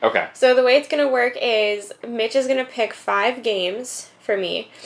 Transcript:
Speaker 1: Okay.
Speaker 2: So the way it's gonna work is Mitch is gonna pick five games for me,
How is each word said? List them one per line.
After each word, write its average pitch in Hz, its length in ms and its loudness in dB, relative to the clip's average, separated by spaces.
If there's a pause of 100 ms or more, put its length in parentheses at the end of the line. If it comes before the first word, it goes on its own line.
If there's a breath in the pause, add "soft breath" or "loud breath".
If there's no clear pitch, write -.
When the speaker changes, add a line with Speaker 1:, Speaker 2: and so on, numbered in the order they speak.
Speaker 1:
Okay. - 320 2
Speaker 2:
So 254 180 4
the 254 120 4
way 254 120 6
it's 285 120 2
gonna 294 180 2
work 247 340 0
is 208 520 0 (140)
Mitch 226 280 -4
is 262 140 2
gonna 262 160 0
pick 233 280 -4
five 220 520 -2
games 208 680 -4 (100)
for 208 160 -2
me, 180 320 -4 (180 loud breath)